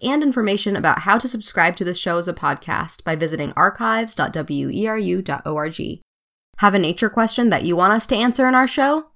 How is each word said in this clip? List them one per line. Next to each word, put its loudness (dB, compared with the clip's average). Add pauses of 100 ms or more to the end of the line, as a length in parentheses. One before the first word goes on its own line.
and 0
information 0
about 2
how 2
to -4
subscribe 0
to -4
this -4
show -2
as -2
a -2
podcast -6
by -2
visiting -4
archives 0
dot -2
W -4
E -2
R -2
U 0
dot -6
O -4
R -4
G. -10 (560)
Have 4
a 4
nature 0
question 2
that 2
you 0
want 4
us 0
to 2
answer 2
in 4
our 4
show? 0